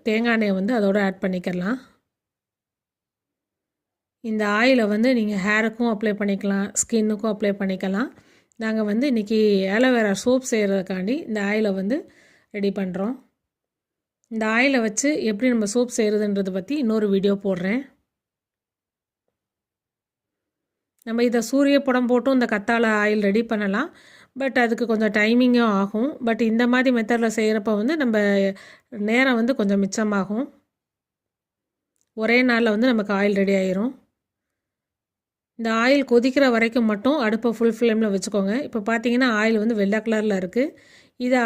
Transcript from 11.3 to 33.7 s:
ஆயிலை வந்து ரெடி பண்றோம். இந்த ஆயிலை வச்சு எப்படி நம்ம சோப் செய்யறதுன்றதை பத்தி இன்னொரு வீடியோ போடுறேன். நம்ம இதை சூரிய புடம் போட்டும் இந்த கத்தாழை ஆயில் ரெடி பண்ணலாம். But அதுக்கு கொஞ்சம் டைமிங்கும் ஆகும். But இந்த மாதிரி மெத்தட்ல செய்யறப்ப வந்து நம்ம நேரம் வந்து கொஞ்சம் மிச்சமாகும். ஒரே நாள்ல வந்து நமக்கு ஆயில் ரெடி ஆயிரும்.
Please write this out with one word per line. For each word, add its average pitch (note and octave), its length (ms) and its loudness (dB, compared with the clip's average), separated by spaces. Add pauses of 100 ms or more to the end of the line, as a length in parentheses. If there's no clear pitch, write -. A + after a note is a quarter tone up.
ஆயிலை G#3+ 320 0
வந்து G#3+ 160 -2 (600)
ரெடி G3 220 -2
பண்றோம். F#3+ 360 -4 (1200)
இந்த A3 120 -4 (100)
ஆயிலை C4 320 2
வச்சு B3 240 -2 (200)
எப்படி B3 240 0
நம்ம G#3 200 0
சோப் B3 240 0
செய்யறதுன்றதை G#3 600 0
பத்தி A3+ 240 -6
இன்னொரு A3 320 0
வீடியோ G3 200 0 (120)
போடுறேன். F#3+ 340 -2 (3250)
நம்ம A#3 200 0
இதை A#3 220 0
சூரிய C#4 280 4 (100)
புடம் B3+ 240 0
போட்டும் B3 260 2
இந்த A#3+ 160 2
கத்தாழை A3+ 380 0 (100)
ஆயில் G#3+ 280 2
ரெடி A3+ 220 2
பண்ணலாம். G#3+ 400 -2 (500)
But C4+ 220 -4
அதுக்கு A#3 260 0
கொஞ்சம் G#3+ 260 0
டைமிங்கும் A#3+ 560 4 (100)
ஆகும். G#3+ 280 -2 (160)
But A3+ 140 0 (100)
இந்த A3+ 140 2 (100)
மாதிரி B3+ 220 2
மெத்தட்ல A3+ 320 0 (100)
செய்யறப்ப A3 400 0
வந்து A#3+ 240 0
நம்ம A3+ 160 0 (920)
நேரம் B3+ 300 2
வந்து A#3+ 200 0
கொஞ்சம் G3+ 240 2
மிச்சமாகும். G#3 600 -2 (1800)
ஒரே A3+ 160 2 (120)
நாள்ல A3+ 260 2
வந்து B3+ 160 2
நமக்கு G#3+ 280 0
ஆயில் G3+ 200 2
ரெடி G3 220 2
ஆயிரும். F#3+ 280 -2 (1700)